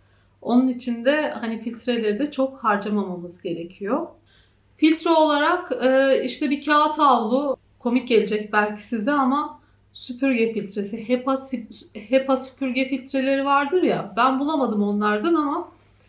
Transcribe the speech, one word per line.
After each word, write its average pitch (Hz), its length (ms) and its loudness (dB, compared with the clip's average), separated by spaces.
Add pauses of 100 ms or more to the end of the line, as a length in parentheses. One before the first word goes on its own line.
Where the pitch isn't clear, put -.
(420)
Onun 254 260 4
için 240 380 -4
de 294 240 2
hani 226 320 -6
filtreleri 220 580 -2
de 294 120 -2
çok 262 320 -4
harcamamamız 202 800 -2
gerekiyor. 196 680 -6 (680)
Filtre 320 320 2
olarak, 311 640 2 (120)
e, 262 420 4
işte 254 240 -4
bir - 160 -2
kağıt 302 320 4
havlu, 262 600 2 (220)
komik 247 280 0
gelecek 214 460 0
belki 208 300 0
size 226 280 -4
ama 285 480 0 (340)
süpürge 247 600 -2
filtresi, 214 560 -8
hepa, 254 280 0
sip-, - 560 -10
hepa 262 440 0
süpürge 262 520 -4
filtreleri 269 560 -2
vardır 285 380 2
ya, 180 340 -2
ben 262 220 2
bulamadım 262 440 0
onlardan 208 500 0
ama 302 380 -2 (360)